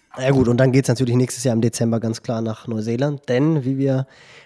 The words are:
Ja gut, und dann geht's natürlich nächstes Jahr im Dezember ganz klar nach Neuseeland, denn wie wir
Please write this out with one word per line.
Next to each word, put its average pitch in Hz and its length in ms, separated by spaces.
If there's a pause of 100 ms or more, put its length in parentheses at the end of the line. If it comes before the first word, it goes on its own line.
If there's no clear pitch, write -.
(180)
Ja 131 140
gut, 131 160
und 120 100
dann 131 140
geht's 131 160
natürlich 120 280
nächstes 123 280
Jahr 127 100
im 113 80
Dezember 113 380
ganz 113 240
klar 113 180
nach 110 260
Neuseeland, 120 640
denn 139 360
wie 135 120
wir 135 300 (380)